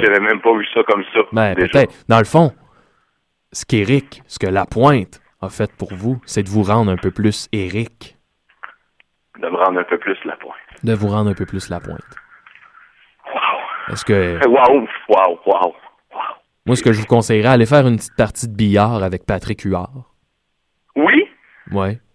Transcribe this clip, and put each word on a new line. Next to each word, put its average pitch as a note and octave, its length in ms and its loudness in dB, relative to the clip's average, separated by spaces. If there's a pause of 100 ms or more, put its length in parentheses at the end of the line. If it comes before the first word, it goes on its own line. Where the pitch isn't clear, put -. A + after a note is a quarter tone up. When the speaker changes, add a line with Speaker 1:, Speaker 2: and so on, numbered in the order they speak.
Speaker 1:
J'avais G2+ 180 4
même G#2+ 200 0
pas A2+ 160 2
vu G#2 180 -6
ça A#2 80 2
comme G2+ 220 0 (100)
ça, A2+ 60 2 (120)
Speaker 2:
Ben, A2 220 0
Speaker 1:
déjà. F2+ 140 0
Speaker 2:
peut-être. C#3 260 2 (140)
Dans A2+ 100 4
le G#2+ 60 4
fond, D#3 280 2 (1000)
ce - 120 -14
qu'Éric, A#2 600 0
ce - 140 -20
que G#2 80 -2
Lapointe G2+ 720 0 (200)
a F#2+ 80 -10
fait G#2 280 -6
pour - 180 -10
vous, A#2 320 -6
c'est - 160 -4
de F#2+ 60 -6
vous G#2 160 2
rendre G#2+ 260 2
un F#2 60 0
peu F#2 160 -4
plus - 400 -2
Éric. G#2 640 -8 (1200)
Speaker 1:
De E2+ 80 -8
me F2 80 -6
rendre F#2 240 0
un F2 40 -4
peu E2+ 140 -4
plus G2 260 -6
Lapointe. - 300 -14 (280)
Speaker 2:
De A2+ 120 0
vous G#2 140 -2
rendre G#2 220 0
un F#2+ 40 -4
peu G2 100 -6
plus F#2 240 -10
Lapointe. F2 320 -10 (1300)
Speaker 1:
Wow. - 680 -6
Speaker 2:
Est-ce - 120 -10
que F2+ 420 0
Speaker 1:
Wow, B2+ 400 4 (220)
wow, F#2+ 380 4
wow, F2+ 280 0 (380)
wow. - 80 -12 (460)
Speaker 2:
Moi, B2 100 2
ce - 60 -8
que A#2 100 4
je G#2+ 80 0
vous G#2+ 60 -8
conseillerais, A2+ 440 2
allez A#2+ 160 6
faire C#3+ 200 4
une A#2+ 100 2
petite - 200 -8
partie A#2 320 -2
de G#2+ 60 -12
billard G#2 480 2
avec F#2 220 -6
Patrick G2+ 380 -6
Huard. F#2 300 -6 (1040)
Speaker 1:
Oui ? D4 280 2 (460)
Speaker 2:
Ouais, G2 300 -4 (140)